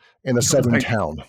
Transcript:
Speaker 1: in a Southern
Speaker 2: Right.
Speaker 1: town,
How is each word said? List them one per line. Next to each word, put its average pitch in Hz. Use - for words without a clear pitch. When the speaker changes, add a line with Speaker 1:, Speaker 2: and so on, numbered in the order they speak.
Speaker 1:
in 123
a 117
Southern 120
Speaker 2:
Right. 139
Speaker 1:
town, 87